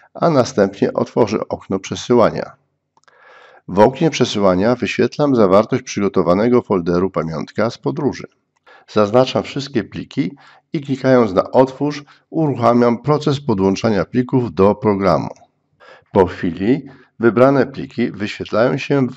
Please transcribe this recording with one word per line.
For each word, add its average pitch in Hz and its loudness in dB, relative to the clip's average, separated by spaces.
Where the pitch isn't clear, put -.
a - 0
następnie 113 0
otworzy - -2
okno - -6
przesyłania. 95 0
W 90 0
oknie 139 4
przesyłania 104 2
wyświetlam 123 -2
zawartość 110 2
przygotowanego 101 0
folderu 90 -2
Pamiątka 80 -6
z - -10
podróży. 139 -6
Zaznaczam 107 0
wszystkie 139 -6
pliki - -8
i 156 -6
klikając 127 2
na - 0
Otwórz 143 0
uruchamiam 120 2
proces 147 -2
podłączania 98 0
plików 123 -2
do 98 4
programu. 95 0
Po 98 4
chwili 92 -4
wybrane 117 4
pliki 135 -6
wyświetlają 104 -2
się 135 -2
w - -12